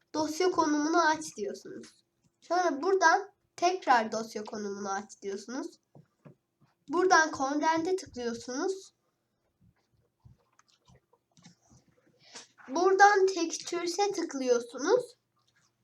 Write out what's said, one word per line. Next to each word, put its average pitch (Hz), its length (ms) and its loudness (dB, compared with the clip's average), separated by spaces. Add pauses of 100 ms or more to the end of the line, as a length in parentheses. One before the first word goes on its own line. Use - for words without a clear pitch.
(140)
dosya 311 360 -2
konumunu 320 580 0
aç 311 280 -4
diyorsunuz. - 500 -12 (540)
Sonra 330 420 -2
buradan 381 500 2 (240)
tekrar 262 560 0
dosya 220 320 -10
konumunu 202 480 -10
aç 208 300 -12
diyorsunuz. 220 440 -10 (1200)
Buradan 330 440 4
Content'e 320 640 -2
tıklıyorsunuz. 254 1000 -8 (3750)
Buradan 381 580 6
Textures'e 349 840 -2
tıklıyorsunuz. 269 1040 -2 (680)